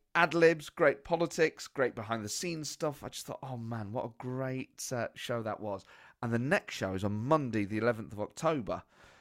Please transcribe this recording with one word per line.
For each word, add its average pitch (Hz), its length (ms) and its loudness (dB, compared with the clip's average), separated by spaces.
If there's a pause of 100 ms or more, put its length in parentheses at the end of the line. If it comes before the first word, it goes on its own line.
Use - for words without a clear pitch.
(160)
ad-libs, 165 520 6
great - 360 4
politics, 165 640 0
great - 260 0
behind-the-scenes 113 720 -4
stuff. - 360 -4
I 120 60 -10
just - 160 -12
thought, - 180 -8
"Oh, 131 120 -8
man, 113 360 -6
what 120 140 -4
a 117 120 -10
great, 131 720 -6
uh, 117 240 -2
show 120 260 -4
that 107 200 -4
was." 98 240 -6 (360)
And 117 120 -2
the 117 80 2
next 156 340 0
show 95 200 -2
is 95 100 -2
on 101 80 0
Monday, 117 520 0
the 104 140 -4
eleventh 110 340 0
of 101 60 -10
October. 104 640 -2 (380)